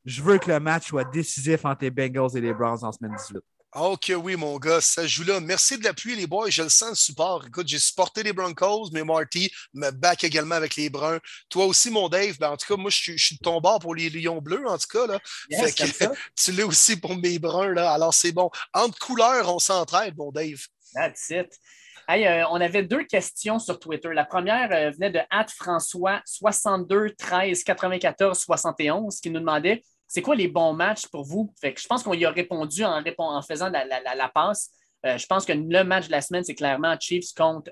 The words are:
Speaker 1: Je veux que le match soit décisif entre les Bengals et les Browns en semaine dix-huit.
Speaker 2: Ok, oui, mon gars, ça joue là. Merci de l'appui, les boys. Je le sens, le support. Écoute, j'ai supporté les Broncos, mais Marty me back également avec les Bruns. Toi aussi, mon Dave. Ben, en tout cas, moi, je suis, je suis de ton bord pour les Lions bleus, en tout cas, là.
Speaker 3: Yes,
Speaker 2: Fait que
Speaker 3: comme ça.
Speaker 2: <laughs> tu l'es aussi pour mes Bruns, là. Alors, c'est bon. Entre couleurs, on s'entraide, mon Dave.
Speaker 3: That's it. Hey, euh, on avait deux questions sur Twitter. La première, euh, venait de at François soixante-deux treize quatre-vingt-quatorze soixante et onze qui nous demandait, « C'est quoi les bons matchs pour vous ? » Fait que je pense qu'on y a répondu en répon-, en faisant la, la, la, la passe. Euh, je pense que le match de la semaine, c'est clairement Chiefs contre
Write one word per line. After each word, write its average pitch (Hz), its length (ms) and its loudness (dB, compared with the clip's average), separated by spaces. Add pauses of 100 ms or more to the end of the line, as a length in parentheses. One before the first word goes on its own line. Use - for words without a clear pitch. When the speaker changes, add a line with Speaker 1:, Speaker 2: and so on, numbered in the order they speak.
Speaker 1:
Je 127 160 -8
veux 196 160 8
que 190 140 0
le 151 80 4
match 160 300 -2
soit 135 160 -2
décisif 151 600 0
entre 139 200 -2
les 127 40 -2
Bengals 131 480 0
et 120 40 -2
les 117 120 0
Browns 117 300 -2
en 110 80 -6
semaine 107 260 -10
dix-huit. 101 240 -12 (340)
Speaker 2:
Ok, 185 360 -2 (120)
oui, 185 120 -4
mon 147 220 -4
gars, 156 240 2
ça - 240 2
joue 151 180 -2
là. 196 160 2
Merci 185 380 2
de 220 60 -6
l'appui, 220 320 -4
les 190 100 -4
boys. 196 240 -4
Je 160 140 0
le 156 60 0
sens, 220 200 6
le 208 60 -8
support. 156 500 0
Écoute, 147 220 -6
j'ai 147 100 -2
supporté 185 460 0
les 208 100 -2
Broncos, 185 580 0
mais 156 120 -4
Marty 160 480 0 (240)
me 139 160 -2
back 165 320 2
également 160 320 0
avec 156 200 -2
les 147 140 -2
Bruns. 151 300 -2 (300)
Toi 185 160 2
aussi, 190 260 4
mon 202 180 2
Dave. 190 300 0
Ben, 151 100 0
en 147 80 -4
tout - 80 -8
cas, 202 160 0
moi, 202 80 -4
je 190 80 2
suis, 165 220 -4
je - 80 4
suis 156 80 -4
de - 60 -20
ton 170 200 0
bord 202 160 6
pour 170 160 -6
les 165 160 -2
Lions 165 320 -4
bleus, 196 260 -4
en 185 120 0
tout - 120 -4
cas, 240 140 0
là. 202 140 -2 (320)
Speaker 3:
Yes, 151 100 0
Speaker 2:
Fait 156 100 2
que - 120 -6
Speaker 3:
comme - 240 2
ça. 247 40 -2 (140)
Speaker 2:
<laughs> - 100 -20
tu - 160 2
l'es 185 120 0
aussi 190 360 4
pour 170 160 -6
mes 175 220 0
Bruns, 175 360 0
là. 170 180 4
Alors, 160 200 4
c'est 175 200 4
bon. 175 180 2 (240)
Entre 214 240 2
couleurs, 233 560 4
on 175 60 0
s'entraide, 180 580 2
mon 147 140 -8
Dave. 151 340 -6 (300)
Speaker 3:
That's - 340 -4
it. 180 260 -4 (520)
Hey, 202 180 4
euh, 170 240 4
on 170 100 0
avait 175 220 2
deux 220 220 0
questions 214 560 -2
sur 180 180 -4
Twitter. 160 380 -8
La 147 100 2
première, 208 460 0
euh, 151 180 2
venait 180 220 -2
de 170 80 0 (100)
at 214 160 2 (100)
François 185 680 -2
soixante-deux 202 960 0
treize 180 440 0
quatre-vingt-quatorze 185 760 0
soixante 160 400 -2
et 147 100 2
onze 196 300 -2
qui 170 100 -8
nous 165 120 -4
demandait, « 165 420 2 (280)
C'est 180 120 -2
quoi 294 120 2
les 190 120 2
bons 160 260 2
matchs 185 320 0
pour 147 180 -10
vous ? » 196 380 -4
Fait 139 100 -2
que - 80 -12
je - 60 -12
pense 233 160 0
qu'on 196 140 -2
y 170 100 2
a 156 60 2
répondu 165 520 -4
en 170 200 0
répon-, 165 260 -4
en 143 140 -4
faisant 165 260 -4
la, 143 160 -2
la, 131 160 -4
la, 127 140 -6
la 131 120 -2
passe. 185 440 0 (340)
Euh, 123 140 0
je - 80 -8
pense 190 180 0
que 165 80 0
le 160 300 4
match 185 240 0
de 160 40 -12
la 147 100 2
semaine, 175 220 -4
c'est 156 120 -8
clairement 147 440 0
Chiefs 175 380 -4
contre 160 340 0